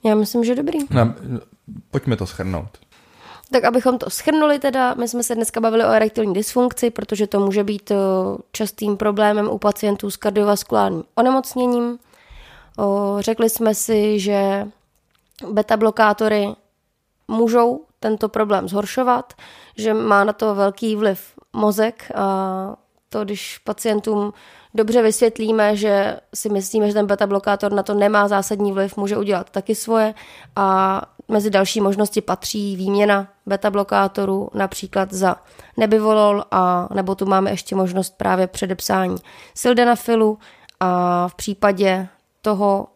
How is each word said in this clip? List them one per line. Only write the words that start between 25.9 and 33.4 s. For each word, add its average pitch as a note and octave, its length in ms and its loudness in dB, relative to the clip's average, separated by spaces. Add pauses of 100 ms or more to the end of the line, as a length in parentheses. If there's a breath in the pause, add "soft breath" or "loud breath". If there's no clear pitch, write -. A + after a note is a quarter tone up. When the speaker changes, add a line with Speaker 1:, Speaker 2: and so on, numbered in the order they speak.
Speaker 1:
si - 160 -6
myslíme, G#3 380 0
že G#3 60 0
ten G#3 140 2
beta G3+ 200 0
blokátor G3+ 440 0
na G3 120 0
to G#3 100 -4
nemá G3+ 340 4
zásadní G3+ 440 0
vliv, G3 260 -2
může G3+ 200 -2
udělat G3 320 -2
taky G3+ 260 -4
svoje A3 380 0 (420 loud breath)
a F#3+ 460 2 (260)
mezi G#3 220 0
další G3 320 2
možnosti G3+ 400 0
patří G3+ 540 -6
výměna G3 520 2 (180)